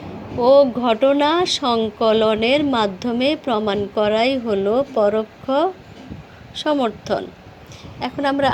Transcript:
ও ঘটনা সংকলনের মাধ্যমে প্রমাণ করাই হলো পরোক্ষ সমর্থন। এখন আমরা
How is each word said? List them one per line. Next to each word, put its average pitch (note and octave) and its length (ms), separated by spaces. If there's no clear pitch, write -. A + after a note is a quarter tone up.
ও A#3+ 120
ঘটনা C4+ 500
সংকলনের A3+ 1120
মাধ্যমে A#3 640
প্রমাণ G#3+ 360
করাই A3 440
হলো G#3 360
পরোক্ষ G#3+ 500
সমর্থন। B3 680
এখন B3+ 240
আমরা C#4 300